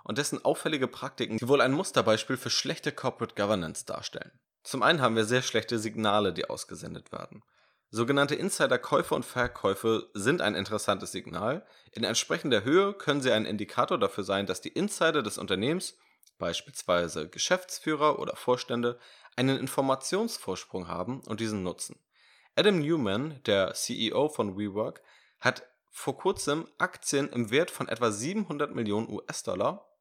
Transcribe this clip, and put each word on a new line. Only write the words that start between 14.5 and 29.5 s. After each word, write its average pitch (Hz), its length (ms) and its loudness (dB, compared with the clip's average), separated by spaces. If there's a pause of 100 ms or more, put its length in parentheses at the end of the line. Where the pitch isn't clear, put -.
die - 100 -10
Insider 160 540 0
des 104 140 -4
Unternehmens, 110 600 -2 (400)
beispielsweise 85 920 -2
Geschäftsführer 151 880 0
oder - 160 -4
Vorstände, 120 640 0 (380)
einen 131 200 4
Informationsvorsprung 131 1300 -2
haben 90 320 -4
und 110 180 -6
diesen 107 240 -2
nutzen. - 400 -8 (520)
Adam 180 240 6
Newman, 143 640 0
der 98 300 4
C - 180 -4
E 113 200 -2
O 143 140 2
von 104 300 -2
WeWork, 104 440 -4 (380)
hat - 240 0 (320)
vor - 220 -4
kurzem 165 500 -2 (120)
Aktien 147 500 -2
im 117 220 -2
Wert 156 180 4
von - 180 -6
etwa 117 220 2
siebenhundert 147 640 -4
Millionen 110 360 0
U-S-Dollar, 107 800 -4 (140)